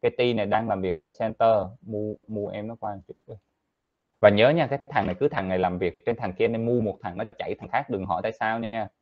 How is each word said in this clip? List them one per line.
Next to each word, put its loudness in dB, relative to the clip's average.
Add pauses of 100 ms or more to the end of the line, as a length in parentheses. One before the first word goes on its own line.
Cái 0
ti 2
này 0
đang 0
làm 0
việc -2 (160)
center, 2 (240)
mu, -6 (120)
mu -6
em -10
nó -12
qua -8
một -14
chút -16 (120)
đi. -16 (840)
Và 10
nhớ 8
nha, 2
cái -2
thằng 0
này -2
cứ 2
thằng -4
này 0
làm 0
việc -4
trên 0
thằng -6
kia 2
nên -2
mu 2
một -4
thằng -10
nó -4 (140)
chạy -6
thằng -16
khác, -2
đừng -4
hỏi -2
tại -2
sao -2
nha. -6 (140)